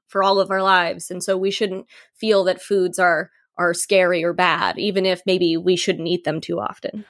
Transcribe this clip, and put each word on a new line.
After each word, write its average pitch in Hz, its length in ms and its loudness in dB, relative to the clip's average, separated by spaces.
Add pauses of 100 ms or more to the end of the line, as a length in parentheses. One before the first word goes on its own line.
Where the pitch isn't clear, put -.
for 196 160 -2
all 196 160 2
of 190 120 0
our 190 120 0
lives. 180 480 0
And 180 140 -8
so 190 100 0
we 190 160 0
shouldn't 190 360 -6 (260)
feel 202 320 2
that 185 160 0
foods 185 380 0
are, 175 320 2 (260)
are 175 160 0
scary 180 500 2
or 175 120 0
bad, 170 440 0
even 190 280 0
if 180 180 -2
maybe 180 320 2
we 180 200 2
shouldn't 170 320 -4
eat 175 160 -2
them 156 180 -4
too 170 180 -6
often. - 500 -10